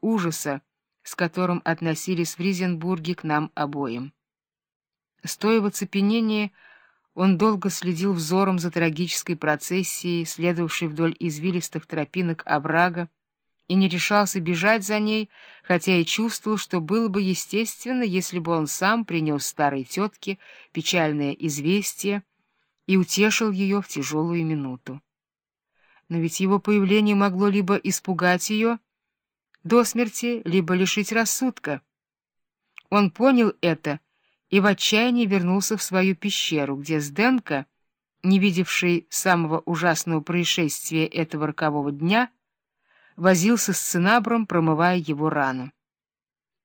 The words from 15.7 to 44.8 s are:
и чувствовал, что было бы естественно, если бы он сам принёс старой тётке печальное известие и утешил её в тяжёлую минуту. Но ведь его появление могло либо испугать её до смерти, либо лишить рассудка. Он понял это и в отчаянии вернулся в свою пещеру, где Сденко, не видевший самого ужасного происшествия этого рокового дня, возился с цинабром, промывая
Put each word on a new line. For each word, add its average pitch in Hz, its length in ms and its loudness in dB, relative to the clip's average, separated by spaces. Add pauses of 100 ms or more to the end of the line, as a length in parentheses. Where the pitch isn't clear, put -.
и 170 80 4
чувствовал, 214 540 -2
что 180 240 -4
было 214 260 0
бы 196 140 -2
естественно, 220 800 -4
если 180 360 -2
бы 165 140 -4
он 156 140 0
сам 208 400 0
принёс 156 400 -2
старой 139 380 -2
тётке 196 540 -6 (340)
печальное 151 600 0
известие 185 880 -2 (640)
и 190 120 4
утешил 208 520 2
её 196 300 0
в 185 80 -10
тяжёлую 156 560 -4
минуту. 139 560 -6 (1120)
Но 170 80 -2
ведь 165 220 -2
его 190 180 4
появление 208 560 4
могло 196 340 2
либо 196 280 2
испугать 180 720 0
её 226 280 0 (840)
до 233 220 6
смерти, 233 600 -2
либо 175 300 2
лишить 190 360 0
рассудка. 220 720 -2 (1120)
Он 202 200 4
понял 240 520 4
это 156 360 0 (520)
и 196 100 4
в 190 60 4
отчаянии 233 580 2
вернулся 190 540 0
в - 40 -6
свою 185 320 2
пещеру, 147 640 -2
где 147 240 -4
Сденко, 156 640 0 (580)
не 190 160 4
видевший 180 720 0
самого 165 520 0
ужасного 165 600 -2
происшествия 160 840 -2
этого 156 400 -4
рокового 147 440 -2
дня, 180 400 0 (840)
возился 185 560 4
с - 80 -2
цинабром, 220 640 2
промывая 170 520 2